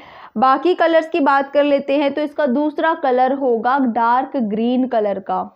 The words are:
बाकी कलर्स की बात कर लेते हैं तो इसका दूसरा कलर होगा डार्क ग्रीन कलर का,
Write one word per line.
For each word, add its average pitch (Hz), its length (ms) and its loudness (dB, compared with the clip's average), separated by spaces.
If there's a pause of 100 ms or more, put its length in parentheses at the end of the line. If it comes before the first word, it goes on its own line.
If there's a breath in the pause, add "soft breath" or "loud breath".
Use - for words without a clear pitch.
(360 loud breath)
बाकी 277 380 2
कलर्स 330 340 2
की 339 120 -2
बात 277 320 0
कर 294 120 4
लेते 277 340 0
हैं 285 160 0
तो 302 80 -4
इसका 302 260 -2
दूसरा 302 460 0
कलर 262 400 2
होगा 247 440 0
डार्क 240 580 0
ग्रीन 233 520 0
कलर 208 320 -2
का, 185 200 -6 (160)